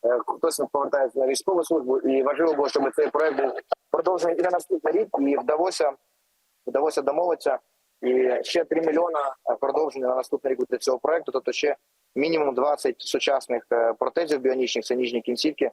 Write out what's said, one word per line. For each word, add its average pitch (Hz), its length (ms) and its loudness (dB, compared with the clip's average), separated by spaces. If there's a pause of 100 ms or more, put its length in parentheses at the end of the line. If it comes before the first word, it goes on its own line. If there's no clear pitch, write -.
Е, 120 140 2 (180)
хтось 160 240 -2 (100)
повертається 139 480 0
на 131 80 2
військову 165 360 0
службу, 135 360 0
і 131 240 2
важливо 156 300 2
було, 143 160 0
щоб 139 260 0
цей 151 120 2
проект 147 340 0
був 139 100 2 (400)
продовжений 170 480 0
і - 20 2
на 180 80 2
наступний 165 440 -2
рік, 370 140 2 (120)
і 196 180 2
вдалося, 156 540 0 (760)
вдалося 143 340 0
домовитися. 151 580 0 (420)
І 127 280 4 (120)
ще 170 220 -2
три 160 180 0
мільйона, 156 540 0 (160)
е, 120 40 0
продовження 135 520 -2
на 127 80 2
наступний 131 380 -2
рік 123 60 -6 (100)
для 123 80 -2
цього 127 220 0
проекту, 156 320 -2
тобто 123 200 -2
ще 143 240 0 (400)
мінімум 147 400 0
двадцять 135 460 0
сучасних, 127 680 -2
е, 117 280 2
протезів 147 400 0
біонічних, 127 460 0
це 123 100 -2
ніжні 120 260 -2
кінцівки 127 520 -2